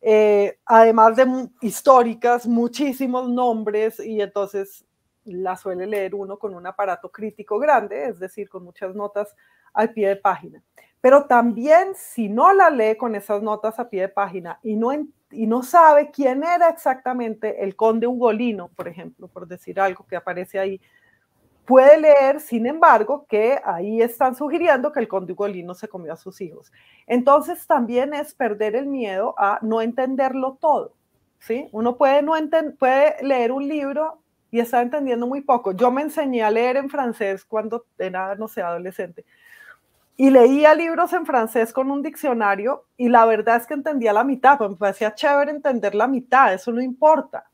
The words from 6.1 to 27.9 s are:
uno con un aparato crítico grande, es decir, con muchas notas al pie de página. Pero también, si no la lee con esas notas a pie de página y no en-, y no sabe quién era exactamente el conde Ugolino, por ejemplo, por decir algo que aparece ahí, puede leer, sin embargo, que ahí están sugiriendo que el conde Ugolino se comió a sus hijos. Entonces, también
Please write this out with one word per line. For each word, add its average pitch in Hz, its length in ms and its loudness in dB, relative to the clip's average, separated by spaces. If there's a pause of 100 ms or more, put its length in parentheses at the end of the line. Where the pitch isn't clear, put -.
uno 196 240 -12
con 202 160 -10
un 175 120 -20
aparato 190 440 -8
crítico 208 480 -8
grande, 247 500 0
es 175 120 -12
decir, 190 280 -12
con 185 140 -18
muchas 185 320 -14
notas 208 400 -10 (400)
al 226 180 -2
pie 214 160 -2
de 196 80 0
página. 180 460 -6 (380)
Pero 277 260 4
también, 247 680 2
si - 340 -8
no 269 260 4
la 370 160 6
lee 220 260 0
con 233 180 -6
esas 202 280 -6
notas 214 360 -6
a 247 120 -10
pie 185 120 -6
de 196 60 -4
página 180 540 -6
y 214 140 -6
no 233 160 -2
en-, 294 200 -8 (180)
y 220 160 -6
no 233 160 -2
sabe 294 480 6
quién 269 320 -2
era 339 260 2
exactamente 247 960 -6
el 196 140 -8
conde 226 300 0
Ugolino, 233 600 -2
por 175 200 -14
ejemplo, 170 400 -20
por 180 180 -20
decir 180 340 -14
algo 190 260 -2
que 185 100 -10
aparece 180 420 -8
ahí, 196 220 -6 (840)
puede 262 360 8
leer, 285 400 6
sin 233 260 -4
embargo, 285 640 4
que 226 360 0
ahí 202 360 -4
están 247 360 0
sugiriendo 294 560 0
que 285 80 -4
el 214 80 -4
conde 185 240 -6
Ugolino 185 420 -8
se - 140 -16
comió 165 240 -14
a 165 40 -12
sus - 240 -20
hijos. - 320 -16 (360)
Entonces, 277 580 2
también 262 480 -2